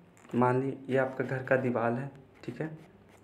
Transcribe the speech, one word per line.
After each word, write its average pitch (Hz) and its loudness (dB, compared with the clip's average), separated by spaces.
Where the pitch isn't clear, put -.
मान 123 4
ली 135 -4
ये 123 2
आपका 131 0
घर 127 -4
का 131 4
दीवार 120 2
है, 139 -4
ठीक 120 -10
है, 156 -8